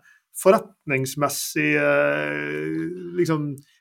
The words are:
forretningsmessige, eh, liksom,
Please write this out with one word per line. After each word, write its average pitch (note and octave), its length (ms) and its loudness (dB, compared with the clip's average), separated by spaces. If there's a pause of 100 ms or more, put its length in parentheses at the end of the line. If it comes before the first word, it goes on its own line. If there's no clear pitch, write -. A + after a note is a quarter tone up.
(400)
forretningsmessige, D3 1400 0
eh, D3 1400 -2
liksom, D#3 320 0 (320)